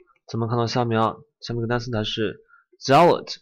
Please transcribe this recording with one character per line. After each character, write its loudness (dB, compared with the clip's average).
咱 -6
们 -2
看 -2
到 0
下 0
面 0
啊， 0
下 -10
面 -4
个 -4
单 -2
词 -10
它 -2
是 -6
zealot， 4